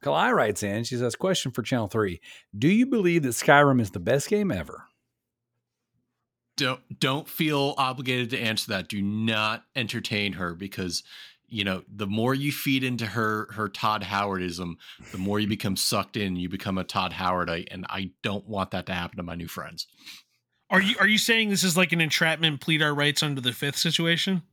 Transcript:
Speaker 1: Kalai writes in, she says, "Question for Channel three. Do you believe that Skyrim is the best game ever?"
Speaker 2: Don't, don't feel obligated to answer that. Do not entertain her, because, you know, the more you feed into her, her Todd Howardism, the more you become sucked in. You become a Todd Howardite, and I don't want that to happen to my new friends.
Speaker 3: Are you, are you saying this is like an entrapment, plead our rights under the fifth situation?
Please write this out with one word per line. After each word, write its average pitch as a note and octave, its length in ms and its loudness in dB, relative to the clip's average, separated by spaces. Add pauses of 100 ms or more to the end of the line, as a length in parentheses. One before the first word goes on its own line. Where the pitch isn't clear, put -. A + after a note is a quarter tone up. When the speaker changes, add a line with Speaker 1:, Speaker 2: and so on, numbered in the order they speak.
Speaker 1:
Kalai E3 300 2
writes A#2+ 300 2
in, G#2+ 220 0
she B2 120 -6
says, A#2+ 180 0
"Question F3+ 380 -2
for B2 100 -4
Channel A2+ 240 0
three. G2+ 340 0 (380)
Do B2 100 4
you A3+ 180 6
believe F3+ 360 4
that C3+ 60 0
Skyrim C#3+ 520 8
is G#2+ 100 0
the G2+ 100 -6
best B2 280 2
game G#3 220 2
ever?" F2 360 -6 (1700)
Speaker 2:
Don't, C3 240 -2 (180)
don't C#3+ 300 0
feel C#3+ 500 2
obligated B2+ 520 0
to B2 80 -4
answer A2 340 -2
that. F#2 160 -2
Do G#2 120 -4
not G#2+ 640 0 (100)
entertain G#2 600 -2
her, F2 200 -4
because, F#2 480 -6 (460)
you G#2+ 160 -4
know, F#2 240 -2
the G#2 180 -8
more A2 280 0
you C#3 180 -2
feed C3+ 320 0
into A#2+ 220 -2
her, G#2+ 460 -2
her A2 160 -4
Todd G#2+ 340 -2
Howardism, F#2 720 -4 (360)
the - 60 -12
more G2+ 240 0
you G#2+ 60 0
become G2+ 280 -2
sucked - 440 -2
in. G2 180 -2
You F2+ 140 -4
become F#2+ 260 -4
a F#2 80 -2
Todd F#2 280 -2
Howardite, F2 580 -2
and F#2 180 -12
I G2 220 -6 (120)
don't G#2 240 -6
want G2 260 -4
that F#2 140 -4
to F#2+ 60 -6
happen F2 240 -6
to F#2 60 -8
my E2+ 140 -8
new E2+ 120 -8
friends. - 380 -12 (840)
Speaker 3:
Are E3+ 140 4
you, G3 180 0
are G3 80 6
you G#3+ 80 6
saying A3+ 320 4
this G3 160 2
is F3 140 2
like F3 140 4
an E3+ 100 2
entrapment, D#3 580 2
plead D#3 220 2
our D3 120 2
rights C#3+ 280 2
under C#3+ 180 -2
the B2 120 -2
fifth C#3 240 -4
situation? E3 680 0 (100)